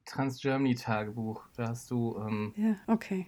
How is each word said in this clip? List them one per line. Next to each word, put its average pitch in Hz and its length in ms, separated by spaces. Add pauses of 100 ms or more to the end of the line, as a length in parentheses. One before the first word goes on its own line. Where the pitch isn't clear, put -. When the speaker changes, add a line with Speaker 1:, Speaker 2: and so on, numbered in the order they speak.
Speaker 1:
Trans 135 360
Germany 135 360
Tagebuch. 110 640 (140)
Da 117 120
hast 117 220
du, 117 340
ähm, 107 320
Speaker 2:
Ja, 208 200 (100)
okay. 196 420